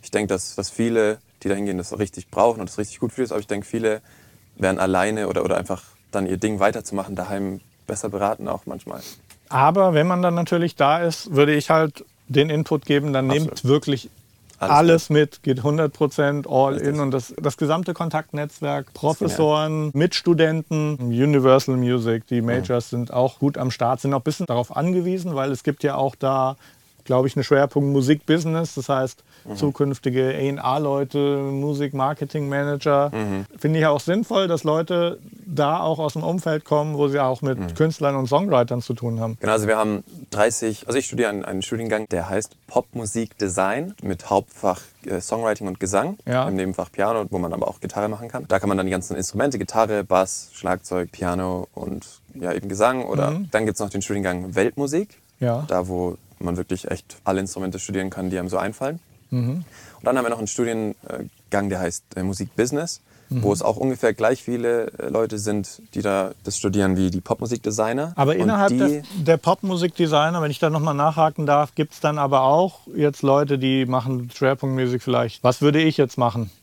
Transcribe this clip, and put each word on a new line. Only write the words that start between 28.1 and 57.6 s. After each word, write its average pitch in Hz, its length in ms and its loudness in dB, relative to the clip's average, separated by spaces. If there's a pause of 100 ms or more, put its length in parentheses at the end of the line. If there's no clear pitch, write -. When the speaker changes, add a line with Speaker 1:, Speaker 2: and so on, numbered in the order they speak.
Speaker 2:
das 135 140 -8
heißt, 131 340 -2 (220)
Speaker 1:
Mhm. 104 100 -10
Speaker 2:
zukünftige 131 800 0
A 135 140 0
and 139 100 -4
R-Leute, 143 800 0
Musik-Marketing-Manager. 143 1800 0
Speaker 1:
Mhm. 101 320 -2 (120)
Speaker 2:
Finde 160 220 0
ich 156 60 4
auch 147 160 2
sinnvoll, 196 480 0
dass 165 160 -2
Leute 170 520 0 (280)
da 151 340 0
auch 147 180 0
aus 151 160 -4
dem 156 100 -6
Umfeld 165 420 -2
kommen, 151 320 0
wo 143 100 2
sie 139 160 0
auch 127 180 0
mit 135 160 -2
Speaker 1:
Mhm. 90 160 -6
Speaker 2:
Künstlern 151 440 0
und 131 100 -2
Songwritern 131 540 0
zu 120 120 -8
tun 113 280 -6
haben. 113 180 -6
Speaker 1:
Genau, 104 140 0
also 110 140 0
wir 110 100 2
haben 107 260 -2 (260)
dreißig, 110 580 0
also 127 120 0
ich 127 60 -4
studiere 120 240 -2
einen, 101 160 -6
einen 98 160 -6
Studiengang, 110 480 -4
der 92 200 -2
heißt 101 280 -4 (100)
Popmusikdesign 110 1400 -2
mit 92 260 -6
Hauptfach, 98 520 0 (240)
äh, 92 160 -6
Songwriting 110 460 -2
und 92 120 -8
Gesang, 101 460 -2
Speaker 2:
Ja. 123 220 0
Speaker 1:
im 98 80 -2
Nebenfach 92 360 -4
Piano, 107 380 -2
wo 98 80 -4
man 85 160 -4
aber - 160 -4
auch - 100 -10
Gitarre 104 300 -4
machen 110 180 -10
kann. 123 220 -10
Da 98 100 2
kann 101 80 -2
man 98 100 0
dann 95 100 0
die 92 40 -2
ganzen 92 240 -4
Instrumente, 113 420 -2
Gitarre, 107 460 0
Bass, 95 500 0
Schlagzeug, 90 600 -4
Piano 92 600 -4
und - 320 -10 (300)
ja, 90 160 -6
eben - 160 -6
Gesang. 113 380 0
Oder - 260 -2
Speaker 2:
Mhm. 175 200 -6
Speaker 1:
dann 110 140 0
gibt's 104 140 -4
noch 101 100 -4
den 101 120 -4
Studiengang 92 520 -4
Weltmusik, 143 640 -2 (220)
Speaker 2:
Ja. 123 280 0
Speaker 1:
da 90 200 -2
wo 90 300 -4 (220)
man 87 180 -4
wirklich 90 340 -6
echt - 320 -12
alle 95 160 0
Instrumente 95 400 -6